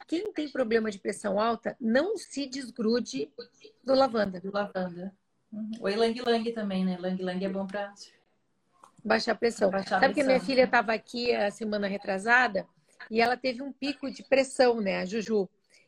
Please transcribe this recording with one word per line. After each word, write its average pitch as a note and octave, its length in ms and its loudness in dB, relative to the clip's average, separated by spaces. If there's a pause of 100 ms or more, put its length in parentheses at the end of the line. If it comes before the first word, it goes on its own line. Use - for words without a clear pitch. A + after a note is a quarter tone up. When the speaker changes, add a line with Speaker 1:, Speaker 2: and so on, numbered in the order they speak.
Speaker 1:
quem F#4+ 240 -4
tem D4+ 180 -6
problema A3 420 0
de G3 80 -12
pressão G3+ 400 -4
alta, A3+ 420 -2
não C#4 360 2
se - 300 -8
desgrude B3 800 -4 (540)
do C4+ 120 2
lavanda. A3 440 2
Speaker 2:
Do F#3+ 140 -8
lavanda. F#3+ 600 -4 (380)
Uhum. G#3+ 200 -8 (100)
O F#3+ 80 -2
ylang-ylang A#3 640 0
também, G3 320 -2
né? F#3 140 0
Ylang-ylang F#3 460 -4
é F#3+ 40 -4
bom F#3+ 160 -4
pra G3+ 280 -8 (1120)
Speaker 1:
Baixar A3 280 2
a G#3 40 -2
pressão. A3+ 360 2
Speaker 2:
baixar G3 260 0
a - 40 0
Speaker 1:
Sabe C4+ 120 6
que D4 80 2
a - 20 2
minha C4 140 4
Speaker 2:
pressão. C4 180 -2
Speaker 1:
filha B3 120 8
tava A3+ 260 2
aqui A#3+ 400 -2
a G#3 160 0
semana G#3 380 -4
retrasada G3+ 800 2 (420)
e A3 120 2
ela A#3+ 160 2
teve B3+ 240 -4
um C#4 100 -8
pico C#4 400 -6
de G#3 120 -14
pressão, B3+ 580 4
né, F#3+ 160 0
a F3+ 80 -2
Juju? G3+ 420 0 (400)